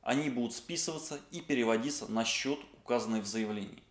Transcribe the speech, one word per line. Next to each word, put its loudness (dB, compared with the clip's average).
они 2
будут 0
списываться -4
и -8
переводиться 2
на 2
счёт, 0
указанный 2
в -4
заявлении -4